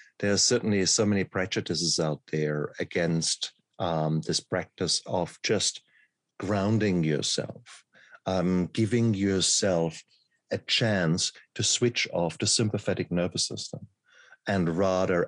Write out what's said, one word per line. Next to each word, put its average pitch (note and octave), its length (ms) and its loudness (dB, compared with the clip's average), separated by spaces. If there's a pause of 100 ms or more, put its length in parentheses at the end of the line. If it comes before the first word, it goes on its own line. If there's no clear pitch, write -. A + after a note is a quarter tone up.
(200)
there G2+ 120 2
are G2 60 4
certainly G#2 480 2
so G#2+ 180 2
many G2+ 180 2
prejudices F2 800 -2
out D2+ 220 -2 (100)
there D2+ 480 -2
against, E2 720 -2 (260)
um, D#2+ 440 0
this E2 180 -4
practice - 640 -4
of F2+ 380 -4
just - 400 -2 (560)
grounding G2+ 680 2
yourself, - 800 -4 (420)
um, F2+ 460 2
giving A2+ 420 2
yourself F#2+ 880 2 (480)
a F#2+ 80 -2
chance G2 720 0 (220)
to - 80 -4
switch - 500 0
off E2+ 260 -2
the G#2 80 -2
sympathetic G2 640 0
nervous F2 360 0
system - 400 -12 (600)
and F2 300 0
rather F#2 520 2